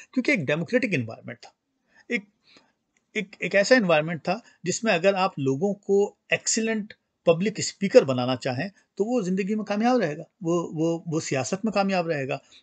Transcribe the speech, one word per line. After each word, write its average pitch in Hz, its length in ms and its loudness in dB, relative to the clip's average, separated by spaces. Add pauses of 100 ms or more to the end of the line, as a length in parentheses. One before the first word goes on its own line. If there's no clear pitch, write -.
(140)
क्योंकि 262 180 0
एक 196 120 0
डेमोक्रेटिक 185 500 -2
एनवायरनमेंट 120 440 -8
था। - 160 -20 (560)
एक, 226 140 -4 (920)
एक, 208 260 -6
एक 180 120 -4
ऐसा 202 200 6
एनवायरनमेंट 165 460 2
था 196 220 -4 (220)
जिसमें 202 280 -2
अगर 175 220 4
आप 185 240 0
लोगों 143 360 0
को 202 420 0 (160)
एक्सीलेंट 220 640 -2 (320)
पब्लिक 175 340 2
स्पीकर - 440 4
बनाना 131 320 0
चाहें, 135 340 -4 (280)
तो 196 60 0
वो 240 180 0
ज़िंदगी 190 320 -2
में 214 100 -4
कामयाब 233 360 0
रहेगा, 156 240 -4 (180)
वो, 170 300 0
वो, 165 360 -2
वो 160 120 -2
सियासत 143 440 -4
में 220 100 -2
कामयाब 196 340 0
रहेगा। 139 340 -4 (200)